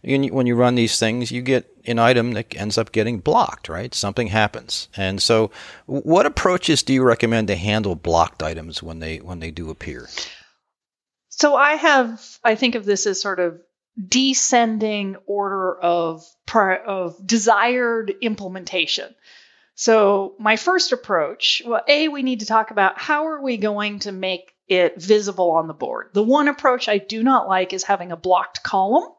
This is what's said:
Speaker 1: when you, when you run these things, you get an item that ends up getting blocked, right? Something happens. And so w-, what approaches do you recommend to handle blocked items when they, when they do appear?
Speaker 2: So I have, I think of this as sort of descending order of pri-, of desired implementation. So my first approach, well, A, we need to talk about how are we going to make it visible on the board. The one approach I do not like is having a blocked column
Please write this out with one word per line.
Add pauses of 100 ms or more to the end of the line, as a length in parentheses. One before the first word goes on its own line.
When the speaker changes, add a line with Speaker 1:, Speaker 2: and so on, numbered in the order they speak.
Speaker 1:
when
you,
when
you
run
these
things,
you
get (160)
an
item
that
ends
up
getting
blocked,
right?
Something
happens. (100)
And
so (340)
w-,
what
approaches
do
you
recommend
to
handle
blocked
items
when
they,
when
they
do
appear? (1200)
Speaker 2:
So
I
have,
I
think
of
this
as
sort
of (480)
descending
order
of (200)
pri-,
of (120)
desired
implementation. (640)
So
my
first
approach,
well,
A,
we
need
to
talk
about
how
are
we
going
to
make (160)
it
visible
on
the
board.
The
one
approach
I
do
not
like
is
having
a
blocked
column